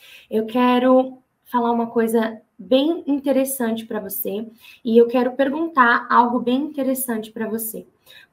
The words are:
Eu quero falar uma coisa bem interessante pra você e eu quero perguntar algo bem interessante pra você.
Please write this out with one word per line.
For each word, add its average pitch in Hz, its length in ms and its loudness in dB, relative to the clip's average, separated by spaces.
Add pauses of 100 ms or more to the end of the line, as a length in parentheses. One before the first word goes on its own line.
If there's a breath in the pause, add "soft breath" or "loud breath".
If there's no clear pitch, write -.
(300 loud breath)
Eu 220 140 -2
quero 254 720 2 (260)
falar 240 260 -2
uma 233 160 -2
coisa 226 540 -2 (180)
bem 277 480 0
interessante 262 800 -2
pra 214 160 -8
você 196 460 -8 (380 loud breath)
e 226 120 2
eu 233 100 8
quero 247 260 0
perguntar 269 800 0
algo 233 300 4
bem 247 220 0
interessante 254 680 -4
pra 220 180 -8
você. 208 380 -8 (460 loud breath)